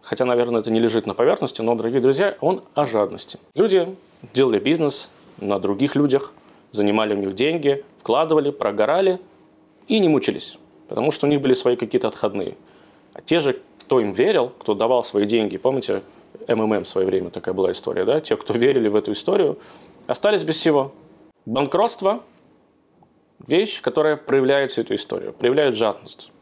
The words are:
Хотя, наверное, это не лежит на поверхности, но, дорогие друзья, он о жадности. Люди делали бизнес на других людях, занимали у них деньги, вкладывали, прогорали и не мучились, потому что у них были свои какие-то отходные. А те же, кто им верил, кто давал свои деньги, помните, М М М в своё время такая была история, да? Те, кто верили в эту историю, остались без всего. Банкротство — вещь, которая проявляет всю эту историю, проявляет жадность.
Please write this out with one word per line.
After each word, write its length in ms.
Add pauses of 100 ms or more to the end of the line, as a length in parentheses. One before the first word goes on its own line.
Хотя, 240
наверное, 360
это 80
не 100
лежит 280
на 80
поверхности, 460
но, 120
дорогие 280
друзья, 400
он 200 (140)
о 100
жадности. 540 (160)
Люди 400 (400)
делали 240
бизнес 500 (280)
на 200
других 380
людях, 360 (400)
занимали 440
у 20
них 160
деньги, 500 (140)
вкладывали, 540
прогорали 680 (680)
и 120
не 100
мучились, 500 (280)
потому 240
что 140
у 40
них 120
были 140
свои 200
какие-то 320
отходные. 480 (580)
А 80
те 180
же, 200 (200)
кто 200
им 140
верил, 460
кто 160
давал 280
свои 220
деньги, 320
помните, 460 (440)
М 140
М 120
М 100
в 40
своё 200
время 240
такая 240
была 160
история, 340
да? 140
Те, 160
кто 180
верили 360
в 60
эту 180
историю, 440 (480)
остались 380
без 140
всего. 340 (560)
Банкротство — 720 (1300)
вещь, 340
которая 360
проявляет 540
всю 100
эту 120
историю, 400
проявляет 420
жадность. 560 (100)